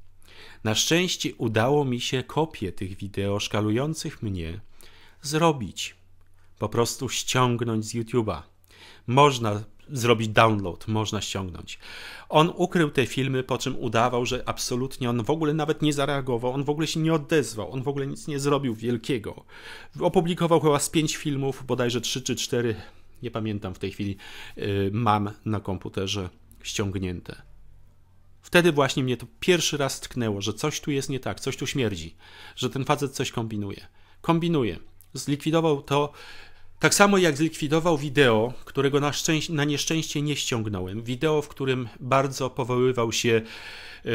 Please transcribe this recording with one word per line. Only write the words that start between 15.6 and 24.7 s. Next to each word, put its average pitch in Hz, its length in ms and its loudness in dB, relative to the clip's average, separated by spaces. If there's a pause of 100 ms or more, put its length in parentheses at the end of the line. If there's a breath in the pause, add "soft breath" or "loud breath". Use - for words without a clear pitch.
nie 151 100 2
zareagował, 135 600 -2
on 139 120 -2
w 135 60 0
ogóle 151 160 0
się 160 140 -2
nie 160 140 4
odezwał, 117 580 0
on 131 100 -6
w 127 60 -2
ogóle 139 180 -2
nic 143 200 -10
nie 143 140 -4
zrobił 139 340 2
wielkiego. 117 720 -4 (560 loud breath)
Opublikował 170 600 4
chyba 143 180 4
z - 120 -2
pięć 156 260 2
filmów, 139 500 -4
bodajże 123 340 0
trzy - 220 -4
czy 123 140 0
cztery, 120 400 0 (460 loud breath)
nie 120 80 -8
pamiętam 104 440 -4
w - 40 -14
tej 98 120 -4
chwili, 98 260 -4 (400 loud breath)
yy, 98 360 0